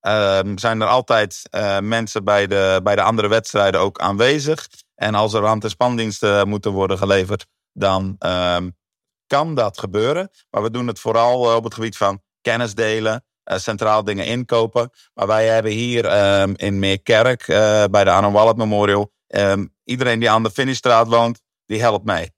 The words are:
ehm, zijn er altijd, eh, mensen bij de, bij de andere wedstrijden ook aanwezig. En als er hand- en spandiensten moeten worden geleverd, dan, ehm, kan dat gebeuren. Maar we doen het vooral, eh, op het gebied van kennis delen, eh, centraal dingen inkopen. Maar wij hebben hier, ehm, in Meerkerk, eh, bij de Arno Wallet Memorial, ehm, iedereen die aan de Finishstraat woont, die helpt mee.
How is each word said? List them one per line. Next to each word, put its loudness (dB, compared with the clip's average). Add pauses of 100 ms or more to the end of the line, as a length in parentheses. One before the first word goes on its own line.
ehm, 0
zijn -2
er 0
altijd, 0 (100)
eh, -2
mensen -4
bij 2
de, 2
bij 0
de 0
andere 0
wedstrijden 0
ook -2
aanwezig. 0 (260)
En -4
als 0
er 0
hand- 0
en -4
spandiensten 0
moeten -4
worden -2
geleverd, -2 (260)
dan, -2
ehm, -2 (560)
kan -2
dat -2
gebeuren. -2 (200)
Maar -4
we -2
doen -6
het -8
vooral, 0
eh, 2
op -2
het -10
gebied -8
van -2 (180)
kennis -4
delen, -2 (180)
eh, -6
centraal -2
dingen -4
inkopen. -2 (240)
Maar -4
wij 2
hebben 0
hier, -2
ehm, 2
in -4
Meerkerk, 0
eh, 4
bij 4
de 4
Arno 4
Wallet 4
Memorial, 0 (140)
ehm, 0 (180)
iedereen -2
die 2
aan 4
de -2
Finishstraat 2
woont, 2 (260)
die -4
helpt 0
mee. -4